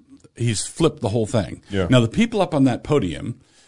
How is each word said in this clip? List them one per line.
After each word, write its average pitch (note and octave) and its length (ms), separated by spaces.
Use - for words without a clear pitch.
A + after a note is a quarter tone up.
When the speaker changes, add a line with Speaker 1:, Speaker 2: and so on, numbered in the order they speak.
Speaker 1:
he's A#2 300
flipped D3+ 360
the A2 80
whole A2+ 160
thing. G2+ 440
Speaker 2:
Yeah. F#2+ 200
Speaker 1:
Now, B2+ 120
the A2 80
people A3+ 320
up E3+ 120
on C3+ 120
that A#2 180
podium A2 560